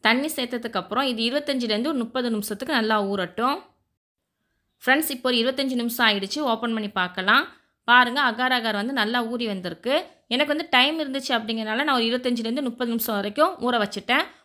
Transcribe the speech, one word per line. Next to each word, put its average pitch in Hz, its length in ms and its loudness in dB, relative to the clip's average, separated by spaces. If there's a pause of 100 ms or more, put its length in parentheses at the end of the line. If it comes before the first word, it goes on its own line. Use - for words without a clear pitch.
தண்ணி 262 280 2
சேர்த்ததுக்கு 240 440 -4
அப்புறம் 247 300 -2
இது 226 160 -4
இருபத்தஞ்சுலேருந்து 247 640 0
ஒரு 277 100 -2
முப்பது 240 300 -2
நிமிஷத்துக்கு 214 460 -4
நல்லா 220 180 2 (140)
ஊறட்டும். 202 500 -2 (1200)
ஃப்ரெண்ட்ஸ், 285 300 2
இப்போ 254 160 -4
ஒரு 247 120 2
இருபத்தஞ்சு 262 400 0
நிமிஷம் 240 260 0
ஆயிடுச்சு, 202 320 0 (140)
ஓப்பன் 233 240 -2
பண்ணி 208 200 -6
பார்க்கலாம். 190 480 2 (440)
பாருங்க, 247 300 6 (100)
அகார் 254 280 0
அகார் 220 220 0
வந்து 247 200 -4
நல்லா 226 200 0 (140)
ஊறி 240 180 -4
வந்திருக்கு. 185 420 -4 (400)
எனக்கு 285 200 2
வந்து 311 120 -2 (100)
டைம் 277 280 4
இருந்துச்சு 269 340 -4
அப்படிங்கிறனால 220 500 -2
நான் 269 120 2
ஒரு 226 100 2
இருபத்தஞ்சுலேருந்து 247 580 -2
முப்பது 240 260 -4
நிமிஷம் 226 260 -2
வரைக்கும் 285 340 2 (140)
ஊற 240 180 2
வச்சுட்டேன். 240 420 -2 (180)